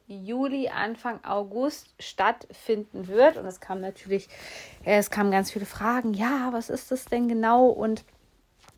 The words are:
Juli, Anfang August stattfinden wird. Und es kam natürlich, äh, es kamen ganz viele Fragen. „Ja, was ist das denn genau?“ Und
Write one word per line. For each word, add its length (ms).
Juli, 600
Anfang 560
August 720
stattfinden 1120
wird. 300
Und 80
es 160
kam 180
natürlich, 480
äh, 140
es 140
kamen 200
ganz 180
viele 160
Fragen. 480
„Ja, 380
was 180
ist 220
das 140
denn 240
genau?“ 380
Und 360